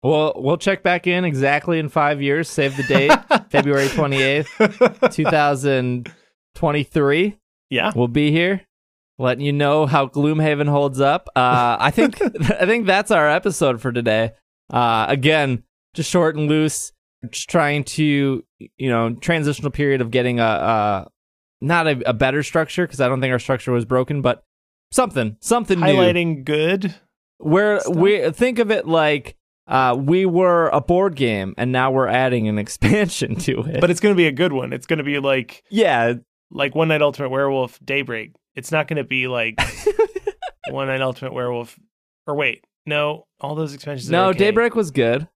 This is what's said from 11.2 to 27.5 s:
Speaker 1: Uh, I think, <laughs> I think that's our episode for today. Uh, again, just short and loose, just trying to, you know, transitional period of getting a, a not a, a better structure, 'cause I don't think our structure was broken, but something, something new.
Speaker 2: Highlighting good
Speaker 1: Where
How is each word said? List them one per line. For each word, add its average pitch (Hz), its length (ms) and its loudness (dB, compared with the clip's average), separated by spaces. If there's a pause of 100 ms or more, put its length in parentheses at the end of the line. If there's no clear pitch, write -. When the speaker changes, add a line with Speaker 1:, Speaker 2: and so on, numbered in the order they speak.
Speaker 1:
Uh, 123 420 2
I 139 140 2
think, - 300 0
<laughs> 185 280 -2
I 185 160 0
think 226 200 0
that's 196 260 2
our 156 160 4
episode 151 520 0
for 127 120 -4
today. 113 400 0 (380)
Uh, 113 380 0
again, 139 540 0 (320)
just - 160 -6
short 165 260 2
and 151 120 -2
loose, 156 440 -2 (380)
just - 180 -12
trying 147 360 0
to, 143 600 0 (140)
you - 300 -8
know, 117 260 0
transitional 147 560 -2
period 139 300 0
of 117 100 -2
getting 123 300 0
a, 117 40 2
a 104 640 0 (520)
not 165 260 0
a, 135 220 -2
a 123 40 0
better 135 300 0
structure, 165 440 -2
'cause 131 140 -8
I 127 80 2
don't 131 120 -2
think 131 120 -2
our 123 60 0
structure 127 340 -4
was 117 120 0
broken, 131 380 -2
but 123 220 -2 (480)
something, 131 480 -2
something 196 400 0
new. 165 60 2
Speaker 2:
Highlighting 175 580 2
good 160 500 -2 (440)
Speaker 1:
Where 196 420 2